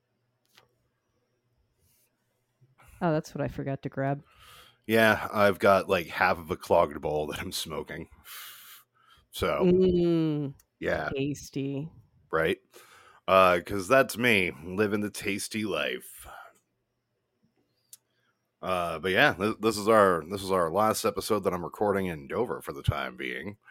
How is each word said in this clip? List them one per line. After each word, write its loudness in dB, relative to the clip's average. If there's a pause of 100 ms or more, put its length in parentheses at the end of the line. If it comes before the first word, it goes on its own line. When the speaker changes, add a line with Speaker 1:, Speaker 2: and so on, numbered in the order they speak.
(3000)
Speaker 1:
Oh, 0
that's -4
what -6
I -4
forgot -8
to -8
grab. -4 (640)
Speaker 2:
Yeah, 4
I've 4
got, 6
like, 0
half 0
of -8
a -2
clogged 2
bowl -4
that -6
I'm -10
smoking. -10 (1200)
So, -2
Speaker 1:
Mm, 2 (260)
Speaker 2:
yeah. -4
Speaker 1:
tasty. -8 (420)
Speaker 2:
Right? 0 (680)
Uh, 6
'cause -6
that's 2
me, 2 (120)
living -2
the -4
tasty -8
life. -6 (2250)
Uh, -2
but -2
yeah, 4
th-, -2
this 0
is -6
our, 6
this -6
is -4
our 2
last 0
episode -2
that -2
I'm -6
recording -2
in -8
Dover -4
for -10
the -12
time -4
being. -10 (120)